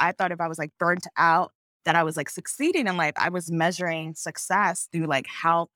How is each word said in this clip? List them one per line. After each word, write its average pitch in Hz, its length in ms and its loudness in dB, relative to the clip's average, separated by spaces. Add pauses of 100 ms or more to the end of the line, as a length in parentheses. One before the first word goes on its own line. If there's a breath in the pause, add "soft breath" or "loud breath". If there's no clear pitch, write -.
I 175 120 2
thought 180 200 -2
if 170 80 -6
I 165 80 -2
was, 160 100 -8
like, 156 200 -6
burnt 175 280 0 (100)
out, 165 360 4 (320)
that 160 100 4
I 170 80 6
was, 160 140 -2
like, 147 120 -4
succeeding 285 600 -2
in 180 80 0
life. 156 200 0
I - 120 2
was 175 240 -4
measuring 165 640 0
success 185 760 -2
through, 160 160 -2
like, 139 220 0
how 170 480 0